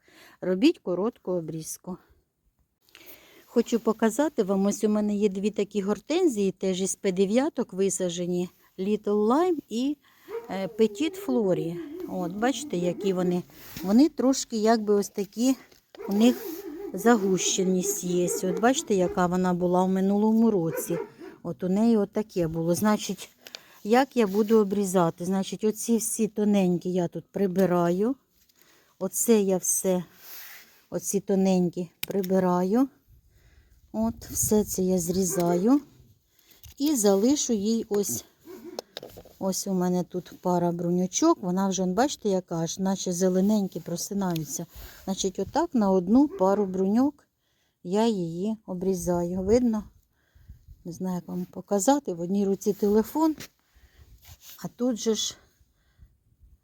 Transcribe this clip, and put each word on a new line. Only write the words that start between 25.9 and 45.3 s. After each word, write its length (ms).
всі 320
тоненькі 640
я 160
тут 160
прибираю. 920
Оце 420
я 160
все, 480
оці 300
тоненькі 680
прибираю. 840
От, 220
все 340
це 180
я 160
зрізаю. 840
І 180
залишу 560
їй 360
ось 360
ось 220
у 80
мене 300
тут 360
пара 320
бруньочок, 680
вона 260
вже, 140
он, 120
бачите, 340
яка 300
аж, 200
наче 340
зелененькі 680
просинаються. 840
Значить, 340